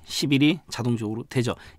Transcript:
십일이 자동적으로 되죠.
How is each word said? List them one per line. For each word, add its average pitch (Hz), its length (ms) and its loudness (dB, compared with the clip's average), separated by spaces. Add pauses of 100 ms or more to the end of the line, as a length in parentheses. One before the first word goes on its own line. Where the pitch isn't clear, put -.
십일이 147 640 2
자동적으로 113 560 -4
되죠. 120 280 -2 (260)